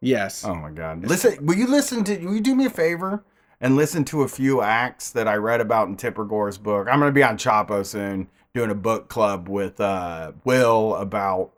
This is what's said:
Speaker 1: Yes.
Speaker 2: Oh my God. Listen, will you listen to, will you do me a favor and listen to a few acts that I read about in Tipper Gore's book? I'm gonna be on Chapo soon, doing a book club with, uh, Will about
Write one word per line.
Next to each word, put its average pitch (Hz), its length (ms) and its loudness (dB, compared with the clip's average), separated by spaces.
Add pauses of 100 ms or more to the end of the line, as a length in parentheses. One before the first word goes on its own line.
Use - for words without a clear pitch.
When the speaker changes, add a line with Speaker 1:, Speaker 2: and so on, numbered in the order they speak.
Speaker 1:
Yes. 113 440 0
Speaker 2:
Oh 92 100 -4
my 76 160 -10
God. 80 340 -10
Listen, 185 400 0
will 170 120 2
you 247 100 2
listen 262 380 2
to, 190 200 -4
will 196 100 -4
you 220 60 -2
do 262 140 2
me 262 100 2
a - 40 0
favor 175 540 -2 (360)
and 131 160 2
listen 151 300 2
to 147 180 0
a 117 40 -2
few 135 340 0
acts 113 500 0
that 113 160 0
I 104 80 2
read 113 260 2
about 110 260 2
in 95 80 -8
Tipper 110 300 -6
Gore's 101 320 -2
book? 104 340 -2
I'm 143 80 4
gonna 143 120 4
be 139 120 6
on 113 140 2
Chapo 104 480 0
soon, 98 420 -6 (260)
doing 117 180 -2
a 101 40 -2
book 107 340 -2
club 101 380 0
with, 98 320 -4
uh, 87 540 -2 (100)
Will 113 520 4
about 98 640 -2